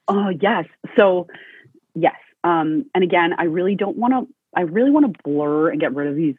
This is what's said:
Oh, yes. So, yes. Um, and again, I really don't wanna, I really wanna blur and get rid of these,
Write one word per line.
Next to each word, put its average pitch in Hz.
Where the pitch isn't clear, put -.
Oh, 202
yes. 196
So, 185
yes. 165
Um, 156
and 180
again, 175
I 170
really 180
don't 196
wanna, 247
I 180
really 202
wanna 285
blur 147
and 147
get 143
rid 143
of 143
these, 151